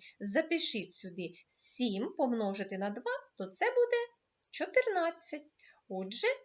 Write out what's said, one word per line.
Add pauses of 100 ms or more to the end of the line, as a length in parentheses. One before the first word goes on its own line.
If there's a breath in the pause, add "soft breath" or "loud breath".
(200 loud breath)
Запишіть
сюди: (120)
сім
помножити
на
два, (260)
то
це
буде (540)
чотирнадцять. (460 loud breath)
Отже, (180)